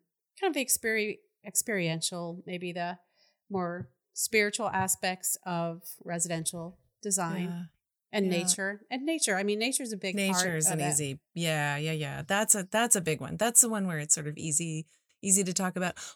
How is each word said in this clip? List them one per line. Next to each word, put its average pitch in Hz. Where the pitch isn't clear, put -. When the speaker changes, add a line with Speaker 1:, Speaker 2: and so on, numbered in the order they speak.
Speaker 1:
kind 392
of 294
the 269
experi-, 220
experiential, 175
maybe 175
the 175
more 180
spiritual 208
aspects 190
of 170
residential 170
design 185
Speaker 2:
Yeah. 175
Speaker 1:
and 202
Speaker 2:
Yeah. 180
Speaker 1:
nature. 196
And 262
nature, 302
I 196
mean, 208
nature 262
is 226
a 196
big 190
part 196
Speaker 2:
Nature 175
is 156
Speaker 1:
of 175
Speaker 2:
an 160
Speaker 1:
it. 143
Speaker 2:
easy, 147
yeah, 151
yeah, 156
yeah. 143
That's 202
a, 185
that's 233
a 185
big 151
one. 131
That's 233
the 240
one 202
where 165
it's 147
sort 147
of 151
easy, 160
easy 196
to 185
talk 185
about. 180